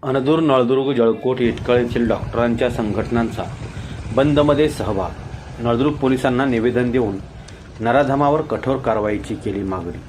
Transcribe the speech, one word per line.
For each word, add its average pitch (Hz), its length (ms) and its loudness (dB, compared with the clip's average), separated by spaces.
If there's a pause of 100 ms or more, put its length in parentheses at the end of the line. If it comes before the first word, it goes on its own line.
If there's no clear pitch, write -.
अनदूर, 135 360 2
नळदुर्ग, 131 540 4
जळकोट, 117 480 2
इटकळ 120 360 2
येथील 120 300 0
डॉक्टरांच्या 117 600 0
संघटनांचा 110 760 -2 (720)
बंदमध्ये 147 540 4
सहभाग. 92 400 -4 (540)
नळदुर्ग 120 280 2
पोलिसांना 131 540 0
निवेदन 123 460 2
देऊन 113 240 0 (640)
नराधमावर 139 600 2
कठोर 131 360 -2
कारवाईची 107 580 -2
केली 98 280 -6
मागणी. 90 460 -6